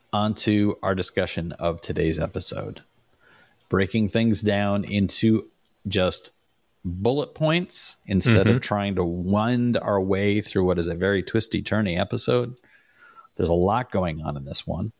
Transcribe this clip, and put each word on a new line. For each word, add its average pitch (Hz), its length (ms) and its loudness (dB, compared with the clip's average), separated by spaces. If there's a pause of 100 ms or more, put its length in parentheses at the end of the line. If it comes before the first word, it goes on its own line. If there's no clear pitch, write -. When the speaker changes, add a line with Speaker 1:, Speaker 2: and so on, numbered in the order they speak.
(120)
Speaker 1:
On 107 220 0
to 104 480 2
our 95 140 -2
discussion 87 560 -2
of 85 300 -4
today's 80 380 -2
episode. - 640 -4 (880)
Breaking 98 400 2
things 113 320 2
down 101 420 0
into 104 640 0 (400)
just 92 440 0 (520)
bullet 104 520 -2
points 160 600 -2 (100)
instead 101 400 4
of 113 80 6
Speaker 2:
Mm-hmm. - 60 2
Speaker 1:
trying 101 340 -2
to 92 80 0
wind 104 720 0
our 101 240 0
way 98 400 2
through 95 240 0
what 87 140 2
is 85 80 0
a 85 80 -4
very 95 260 0
twisty-turny 104 760 -2
episode. 123 560 -2 (800)
There's 92 120 -2
a 85 60 2
lot 101 380 2
going 82 320 -2
on 76 120 -6
in 69 100 -10
this - 200 -4
one. 95 340 -6